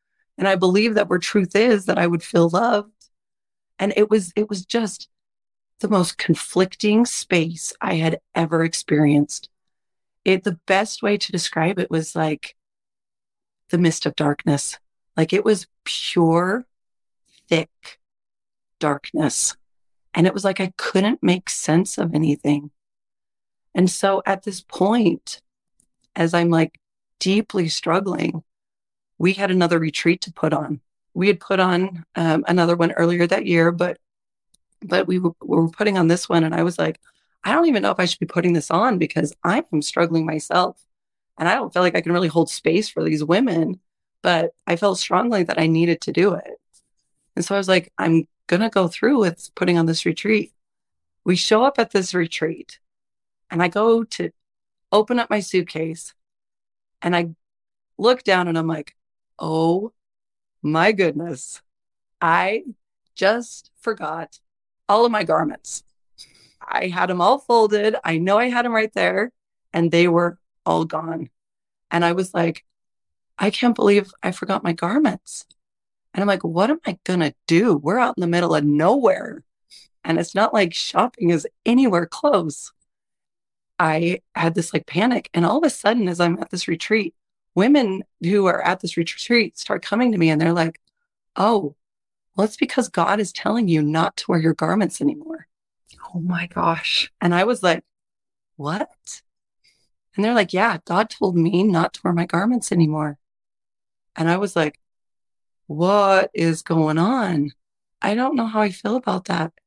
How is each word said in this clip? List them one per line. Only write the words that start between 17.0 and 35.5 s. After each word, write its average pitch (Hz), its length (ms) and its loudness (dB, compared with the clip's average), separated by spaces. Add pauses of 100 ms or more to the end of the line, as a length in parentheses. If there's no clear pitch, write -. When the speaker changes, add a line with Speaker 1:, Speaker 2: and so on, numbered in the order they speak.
Speaker 1:
thick - 500 -4 (800)
darkness. - 800 -2 (580)
And 170 140 4
it 190 40 0
was 196 120 -6
like, 190 160 -2
I 185 160 -4
couldn't 202 440 0
make 185 300 0
sense - 480 0
of 165 160 -2
anything. 147 560 0 (1040)
And 180 160 4
so 196 340 0
at 190 200 -2
this 190 160 -10
point, - 800 0 (760)
as 165 180 0
I'm, 170 180 2
like, 165 280 0 (400)
deeply 190 500 -2
struggling, 175 760 -4 (760)
we 180 140 2
had 190 180 -2
another 170 300 2
retreat 160 400 -2
to - 120 -12
put 156 200 -2
on. 151 280 -4 (360)
We 185 120 2
had 196 100 2
put 190 220 -2
on, 180 440 0 (120)
um, 165 320 0
another 175 260 4
one 170 160 2
earlier 175 380 0
that 190 180 -2
year, 165 240 4
but, 175 280 -2 (840)
but 185 240 -2
we 180 140 0
were, 175 100 0 (100)
we - 160 -2